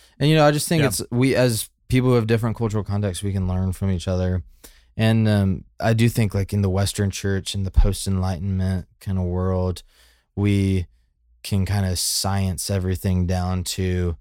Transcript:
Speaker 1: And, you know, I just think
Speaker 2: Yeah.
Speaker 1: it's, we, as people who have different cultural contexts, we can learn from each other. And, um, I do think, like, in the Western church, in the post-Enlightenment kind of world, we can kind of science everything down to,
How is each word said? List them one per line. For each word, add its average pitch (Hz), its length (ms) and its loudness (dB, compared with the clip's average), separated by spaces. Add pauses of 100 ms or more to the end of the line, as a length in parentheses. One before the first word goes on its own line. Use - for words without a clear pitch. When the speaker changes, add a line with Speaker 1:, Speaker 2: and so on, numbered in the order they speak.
(200)
Speaker 1:
And, 143 100 2
you 160 60 4
know, 151 100 6
I 151 60 6
just 147 160 -2
think 160 140 2
Speaker 2:
Yeah. 139 60 4
Speaker 1:
it's, 113 140 -4 (100)
we, 127 240 2
as 120 340 2 (200)
people 127 200 2
who 123 60 6
have 110 120 2
different 113 300 0
cultural 107 260 -2
contexts, 101 400 -4
we 98 100 -2
can 95 140 0
learn 92 240 0
from 98 200 -2
each 90 160 -4
other. 92 360 0 (540)
And, 113 300 2
um, 101 360 2 (160)
I 113 140 2
do 113 160 4
think, 110 260 0
like, 98 180 -2
in 104 80 2
the 98 80 2
Western 98 400 0
church, 98 460 -4
in 98 80 -4
the 92 80 -6
post-Enlightenment 92 1160 0 (120)
kind 95 180 -6
of 92 80 -2
world, 90 580 -2 (520)
we 98 520 2 (560)
can 95 220 -2
kind 98 200 0
of 90 120 -2
science 95 720 -2
everything 92 560 0
down 90 380 -2
to, 90 580 -2